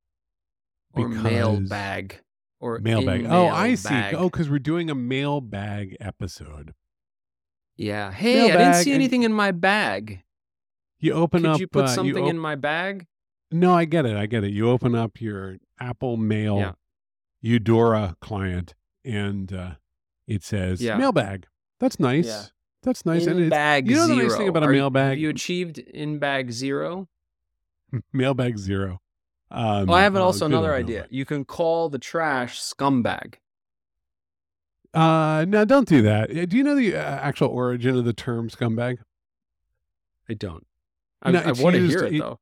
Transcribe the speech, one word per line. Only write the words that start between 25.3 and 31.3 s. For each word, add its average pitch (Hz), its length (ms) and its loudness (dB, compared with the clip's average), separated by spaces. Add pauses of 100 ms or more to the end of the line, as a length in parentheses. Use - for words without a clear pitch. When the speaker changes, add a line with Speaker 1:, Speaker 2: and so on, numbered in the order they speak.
Speaker 1:
in 151 400 -8
bag 139 340 -2
zero? 147 560 -6 (840)
Speaker 2:
<laughs> 120 200 -8
Mailbag 127 460 0
zero. 98 420 -4 (500)
Um, 104 400 0
Speaker 1:
Oh, - 20 4
I 185 100 6
have 202 140 2
Speaker 2:
oh, 190 60 2
Speaker 1:
also 180 260 0
Speaker 2:
good 147 60 2
Speaker 1:
another 160 200 0
Speaker 2:
old 127 100 -4
Speaker 1:
idea. 113 160 -6
Speaker 2:
mailbag. - 120 -16
Speaker 1:
You 131 120 -6
can 143 200 -6